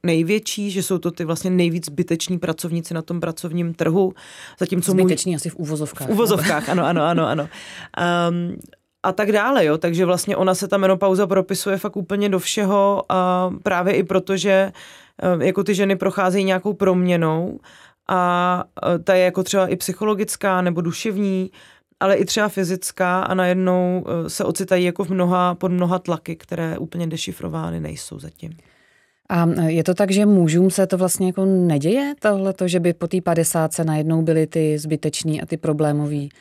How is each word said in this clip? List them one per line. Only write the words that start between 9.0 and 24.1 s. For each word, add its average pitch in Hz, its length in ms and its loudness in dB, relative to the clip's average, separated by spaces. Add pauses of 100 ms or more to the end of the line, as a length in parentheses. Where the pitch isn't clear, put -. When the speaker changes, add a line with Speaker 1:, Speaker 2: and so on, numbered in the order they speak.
Speaker 1:
a 185 100 0
tak 202 200 0
dále, 214 320 4
jo. 156 140 2
Takže 170 260 0
vlastně 180 320 0
ona 190 180 2
se 196 140 -6
ta 202 80 0
menopauza 190 500 2
propisuje 190 500 0
fakt 190 200 -6
úplně 202 320 -2
do 190 100 2
všeho 202 680 2
a 180 420 0 (120)
právě 180 320 0
i 226 80 2
proto, 185 340 -2
že, 190 360 2 (680)
eh, 131 60 2
jako 190 180 0
ty 202 100 0
ženy 196 220 0
procházejí 190 480 0
nějakou 190 280 0
proměnou 180 840 0 (500)
a, 180 560 0 (300)
eh, 170 40 0
ta 185 160 2
je 185 100 6
jako 180 180 0
třeba 190 260 0
i - 80 -2
psychologická 196 880 -2
nebo 180 180 0
duševní, 185 720 -2 (500)
ale 196 160 2
i 196 80 2
třeba 214 240 0
fyzická 185 760 -2
a - 120 -2
najednou, 180 680 2 (220)